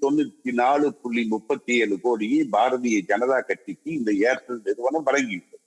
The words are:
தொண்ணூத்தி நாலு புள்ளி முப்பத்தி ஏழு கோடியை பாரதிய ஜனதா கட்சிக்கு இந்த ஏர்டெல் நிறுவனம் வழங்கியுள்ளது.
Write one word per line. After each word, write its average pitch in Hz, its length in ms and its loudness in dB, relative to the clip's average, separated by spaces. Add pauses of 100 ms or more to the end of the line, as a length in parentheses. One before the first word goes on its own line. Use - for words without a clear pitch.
தொண்ணூத்தி 139 520 -2
நாலு 139 400 2
புள்ளி 117 340 -4
முப்பத்தி 110 500 -2
ஏழு 104 240 0
கோடியை 120 400 0 (100)
பாரதிய 120 460 2 (100)
ஜனதா 123 340 0
கட்சிக்கு - 520 -8
இந்த 117 180 -2 (120)
ஏர்டெல் 123 420 -2
நிறுவனம் 131 420 -2
வழங்கியுள்ளது. 127 460 -2 (140)